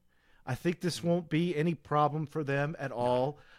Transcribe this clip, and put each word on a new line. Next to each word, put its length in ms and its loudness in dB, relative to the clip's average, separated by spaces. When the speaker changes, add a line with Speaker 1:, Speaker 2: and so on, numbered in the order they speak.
Speaker 1:
I 80 -2
think 260 -2
this 200 -2
Speaker 2:
Mm. 40 -12
Speaker 1:
won't 240 0
be 260 2
any 200 0
problem 520 0
for 160 -6
them 360 -2
at 120 -6
Speaker 2:
No. 60 -8
Speaker 1:
all. 420 2